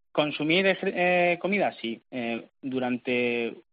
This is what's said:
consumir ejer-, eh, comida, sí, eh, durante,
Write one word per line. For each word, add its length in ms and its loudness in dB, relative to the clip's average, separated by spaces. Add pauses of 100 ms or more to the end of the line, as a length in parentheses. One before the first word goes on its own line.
(140)
consumir 520 2
ejer-, 300 0
eh, 460 4
comida, 400 0
sí, 280 -6
eh, 380 -6 (140)
durante, 920 -2 (200)